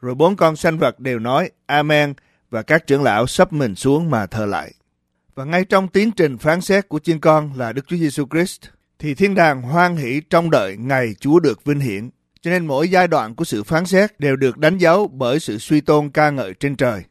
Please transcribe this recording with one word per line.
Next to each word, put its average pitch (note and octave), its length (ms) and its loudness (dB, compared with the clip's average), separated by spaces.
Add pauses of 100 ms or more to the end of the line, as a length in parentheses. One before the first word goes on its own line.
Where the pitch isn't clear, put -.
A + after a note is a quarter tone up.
Rồi B2 140 -6
bốn E3 220 4
con D#3+ 200 2
sanh D#3+ 220 -2
vật C#3 220 0
đều B2+ 180 -4
nói, C3 320 0 (160)
"Amen," D3 480 2 (360)
và A2 120 -6
các D#3 240 0
trưởng C#3 160 2
lão A#2 240 2
sấp - 260 0
mình C3+ 220 -2
xuống D3 360 0
mà A2 160 0
thờ G#2+ 200 -6
lại. F2 280 -8 (600)
Và C3+ 100 -12
ngay F3 200 0
trong F#3+ 240 0
tiến G#3 220 2
trình D3 280 0
phán D#3+ 220 0
xét G3 280 0
của D3+ 100 -6
chiên D#3+ 220 -2
con D#3 360 2
là A#2+ 160 -6
Đức C3+ 160 -8
Chúa F3 80 -6
Giêsu D3 340 -2
Christ, E3 300 -2 (380)
thì D3+ 160 -6
thiên G3 200 0
đàng D3+ 280 4
hoan F3 340 0
hỷ C#3 240 -4
trông E3+ 300 0
đợi G2+ 260 0
ngày B2 440 -2
Chúa D3 200 4
được C#3+ 240 -2
vinh C#3+ 160 -2
hiển. A#2 300 -6 (300)
Cho E3+ 100 -6
nên F3 160 -2
mỗi D3 220 0
giai F3+ 200 4
đoạn A#2+ 260 -2
của E3 100 -4
sự G#2+ 180 -4
phán E3 240 -2
xét F#3+ 340 0
đều C#3+ 160 0
được C3+ 220 0
đánh D#3+ 200 2
dấu F3+ 300 2
bởi C3 320 -2
sự G#2+ 180 -8
suy D3+ 220 0
tôn D3 300 0
ca D3+ 200 2
ngợi A#2 240 -6
trên C#3 220 -6
trời. A#2 340 -2